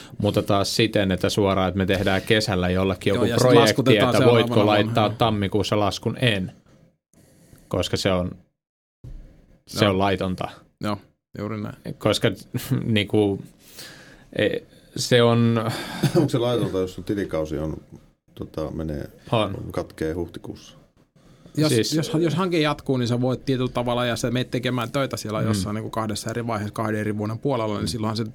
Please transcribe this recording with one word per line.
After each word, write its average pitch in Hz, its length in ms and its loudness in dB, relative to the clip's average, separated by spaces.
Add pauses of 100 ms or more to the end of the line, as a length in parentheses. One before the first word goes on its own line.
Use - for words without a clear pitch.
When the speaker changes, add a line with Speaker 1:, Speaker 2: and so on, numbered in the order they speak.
(180)
Speaker 1:
mutta 104 240 2
taas 98 340 2
siten, 107 360 2
että 92 180 0
suoraan, 95 400 2
että 87 80 -2
me 95 80 2
tehdään 95 360 2
kesällä 98 480 2
jollakin 95 420 0
Speaker 2:
Joo, 98 40 2
Speaker 1:
joku 107 100 2
Speaker 2:
ja 117 100 2
sit 110 60 4
Speaker 1:
projekti, 123 200 8
Speaker 2:
laskutetaan 117 540 4
Speaker 1:
että 131 100 6
voitko 117 220 6
Speaker 2:
seuraavana 113 240 4
Speaker 1:
laittaa 110 320 4
Speaker 2:
vuonna. 104 140 0
Speaker 1:
tammikuussa 104 640 0
laskun, 104 420 -2
en, 104 300 0 (1160)
koska 92 300 -2
se 98 140 0
on, 90 200 0 (1400)
se - 180 0
Speaker 2:
Joo. 101 80 4
Speaker 1:
on 95 60 0
laitonta. 95 500 -2 (340)
Speaker 2:
Joo, 104 140 -4 (400)
juuri 104 240 -6
näin. 110 140 -10 (220)
Speaker 1:
Koska, 110 340 0 (300)
<laughs> - 220 -2
niinku, 104 560 2 (960)
e, 104 120 2 (480)
se 127 280 4
on 117 480 4 (120)
Speaker 3:
<laughs> - 320 -2
Onko 135 140 4
se 131 80 0
laitonta, 110 420 0
jos 92 140 -2
sun 92 100 -12
tilikausi 80 540 -4
on, 76 200 -4 (580)
tota, - 360 -8
menee, 78 380 -6 (220)
Speaker 1:
On. 104 240 0 (160)
Speaker 3:
katkee - 420 -6
huhtikuussa? - 640 -10 (800)
Speaker 2:
Jos, 151 140 2
Speaker 1:
Siis 117 220 2
Speaker 2:
jos, 156 260 -2
jos 165 160 0
hanke 175 240 0
jatkuu, 147 380 -2
niin 123 100 -2
sä 123 140 0
voit 127 240 -2
tietyllä 127 280 -2
tavalla, 123 320 -2
ja 117 100 -2
sä 117 160 -2
menet 123 200 -2
tekemään 123 400 -2
töitä 131 260 -2
siellä 107 240 -4
Speaker 1:
Mm. 113 60 0
Speaker 2:
jossain 104 260 0
niinku 110 160 -6
kahdessa 110 400 -6
eri 117 180 -6
vaiheessa, 104 260 -6
kahden 110 260 -2
eri 107 180 -2
vuoden 107 220 -4
puolella, 113 360 -2
niin 104 80 -4
Speaker 3:
Mm. - 40 -2
Speaker 2:
silloinhan 110 300 -4
se 113 180 -4